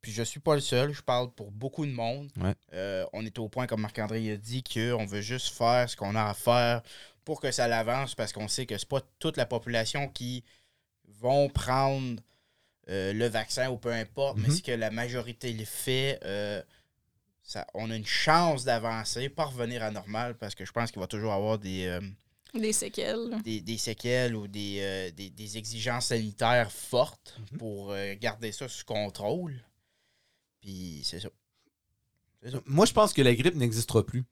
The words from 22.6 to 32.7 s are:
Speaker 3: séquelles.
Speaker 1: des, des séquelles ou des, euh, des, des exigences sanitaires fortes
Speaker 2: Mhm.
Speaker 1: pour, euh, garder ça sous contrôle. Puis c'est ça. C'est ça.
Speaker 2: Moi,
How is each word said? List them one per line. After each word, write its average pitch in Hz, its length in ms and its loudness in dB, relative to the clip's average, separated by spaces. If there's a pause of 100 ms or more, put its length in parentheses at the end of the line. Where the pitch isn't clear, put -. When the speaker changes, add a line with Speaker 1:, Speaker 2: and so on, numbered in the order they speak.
Speaker 3:
séquelles. 226 720 -2
Speaker 1:
des, 110 160 -4
des 110 160 -6
séquelles 120 580 0
ou 104 140 -6
des, 101 320 -6
euh, 95 300 -4
des, 95 180 -12
des 107 280 -12
exigences 117 500 -4
sanitaires 113 680 2
fortes - 640 0 (180)
Speaker 2:
Mhm. 147 40 -10
Speaker 1:
pour, 101 340 -8
euh, 98 280 -4
garder 110 320 -4
ça 131 160 -10
sous - 160 -12
contrôle. 113 720 -4 (1040)
Puis 92 420 -10
c'est - 160 -6
ça. 101 100 -12 (1120)
C'est 123 80 -12
ça. 131 140 -6
Speaker 2:
Moi, 151 200 8